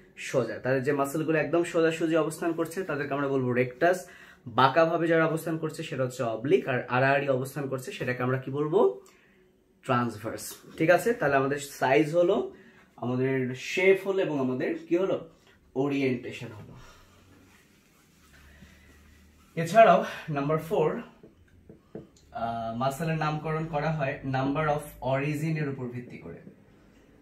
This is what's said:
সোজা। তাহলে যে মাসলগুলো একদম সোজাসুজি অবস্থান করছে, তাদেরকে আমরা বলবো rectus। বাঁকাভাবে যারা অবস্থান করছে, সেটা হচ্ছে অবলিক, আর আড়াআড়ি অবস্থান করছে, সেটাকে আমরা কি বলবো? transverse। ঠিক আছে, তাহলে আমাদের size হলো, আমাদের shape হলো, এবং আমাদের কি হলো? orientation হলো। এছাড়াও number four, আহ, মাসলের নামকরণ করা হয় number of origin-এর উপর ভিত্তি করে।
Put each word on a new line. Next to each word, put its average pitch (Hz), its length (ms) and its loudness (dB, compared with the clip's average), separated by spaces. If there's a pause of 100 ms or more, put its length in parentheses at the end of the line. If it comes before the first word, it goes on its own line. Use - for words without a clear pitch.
(180)
সোজা। 117 420 -2
তাহলে 135 220 0
যে 135 100 0
মাসলগুলো 143 460 0
একদম 147 260 2
সোজাসুজি 165 520 2
অবস্থান 160 380 0
করছে, 165 300 -4
তাদেরকে 143 300 -4
আমরা 143 140 0
বলবো 131 240 0
rectus। 143 560 2 (400)
বাঁকাভাবে 165 600 4
যারা 160 180 4
অবস্থান 160 320 -4
করছে, 156 260 -6
সেটা 131 200 -4
হচ্ছে 127 200 -4
অবলিক, 135 440 0
আর 123 220 -2
আড়াআড়ি 139 400 2
অবস্থান 131 400 -2
করছে, 131 220 -8
সেটাকে 127 320 -4
আমরা 127 140 0
কি 131 140 -10
বলবো? 156 500 2 (800)
transverse। 113 720 -4 (240)
ঠিক 160 120 4
আছে, 175 240 4
তাহলে 143 220 0
আমাদের 135 220 0
size 147 580 2
হলো, 180 380 2 (420)
আমাদের 127 600 -2
shape 190 520 2
হলো, 190 140 0
এবং 151 180 -2
আমাদের 131 360 -2 (120)
কি 170 100 2
হলো? 185 320 -2 (460)
orientation 131 720 -2
হলো। 104 260 -18 (2750)
এছাড়াও 175 500 8 (240)
number 147 280 0
four, 180 440 -2 (1300)
আহ, 117 460 -6
মাসলের 156 400 -2
নামকরণ 156 480 -2
করা 151 260 -2
হয় 139 340 -2
number 139 400 0
of 147 480 -2
origin-এর 147 560 -2
উপর 127 180 -6
ভিত্তি 123 300 -12
করে। - 240 -16 (800)